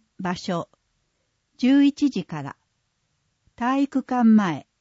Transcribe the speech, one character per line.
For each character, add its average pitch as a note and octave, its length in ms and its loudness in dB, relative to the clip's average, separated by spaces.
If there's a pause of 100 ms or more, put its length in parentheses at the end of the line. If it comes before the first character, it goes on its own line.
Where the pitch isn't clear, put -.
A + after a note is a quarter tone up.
(200)
場 F3+ 160 -6
所、 F3 320 -8 (880)
十 C#4 260 2
一 C#4+ 280 2
時 F#3+ 140 -6
か D3+ 180 -12
ら。 C#3 140 -14 (1000)
体 C4+ 280 -2
育 C4 200 -4
館 B3 200 -2
前。 G3+ 420 2 (140)